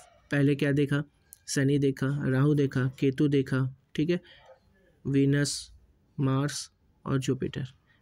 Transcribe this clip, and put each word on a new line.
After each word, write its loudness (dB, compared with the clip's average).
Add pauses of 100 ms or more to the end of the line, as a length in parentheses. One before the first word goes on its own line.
(320)
पहले 2
क्या 0
देखा, 0 (440)
शनि 2
देखा, 0 (220)
राहु 2
देखा, 0 (140)
केतु 2
देखा, -2 (180)
ठीक -2
है, -2 (840)
वीनस, 0 (460)
मार्स -2 (360)
और -2
जुपिटर, -4 (340)